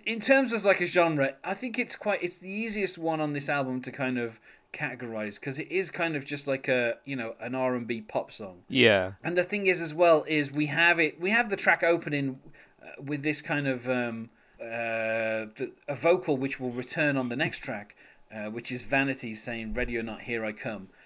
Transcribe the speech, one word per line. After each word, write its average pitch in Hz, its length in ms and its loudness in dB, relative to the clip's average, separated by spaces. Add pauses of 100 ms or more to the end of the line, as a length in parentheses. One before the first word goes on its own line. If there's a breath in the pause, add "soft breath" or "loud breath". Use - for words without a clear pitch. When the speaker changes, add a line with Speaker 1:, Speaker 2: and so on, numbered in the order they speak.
Speaker 1:
in 220 140 -4
terms 262 340 4
of, 208 100 0
like, 190 160 6
a 180 60 0
genre, 156 480 4 (100)
I 185 120 -4
think 240 240 -6
it's - 160 -2
quite, 202 260 -2
it's 175 160 -4
the 185 140 -12
easiest 208 480 -4
one 160 200 -2
on 151 140 0
this 143 160 -4
album 131 320 -2
to 127 100 -10
kind 127 280 -2
of 117 200 -4 (320 soft breath)
categorize, 120 680 -6
'cause 135 160 -6
it - 140 -8
is 180 180 -2
kind 165 260 -2
of 139 80 -4
just 143 220 -6
like 135 220 -2
a, 120 360 0
you 139 120 -8
know, 113 240 -6
an 123 160 -6
R 131 180 0
and 120 140 -4
B 113 140 -4
pop - 300 -4
song. 92 360 -12
Speaker 2:
Yeah. 101 460 6 (100)
Speaker 1:
And 170 120 -2
the 180 60 6
thing 202 240 -2
is 175 160 4
as 160 100 -4
well 160 360 6
is 147 240 0
we 147 160 0
have 165 320 4
it, 156 200 2
we 185 120 0
have 226 180 4
the 196 60 0
track - 260 4
opening, 147 580 2 (400 soft breath)
uh, - 220 -16
with 143 220 -6
this 147 180 0
kind 143 260 -2
of, 127 220 -2
um, 120 380 -2 (340 soft breath)
uh, 113 920 -2
the, 131 160 -4 (160)
a 143 80 -4
vocal 165 420 4
which 135 220 -4
will 127 100 -4
return 139 480 -2
on 123 120 0
the 120 60 -4
next 165 280 -4
track, 104 320 -10 (360 soft breath)
uh, 107 200 -8
which 117 200 -8
is 123 120 -6
Vanity 135 500 -2
saying, 110 400 -6
"Ready 120 240 -2
or 113 60 -2
not, 110 180 -8
here 113 240 -4
I 107 60 -4
come." 107 380 -8 (160 soft breath)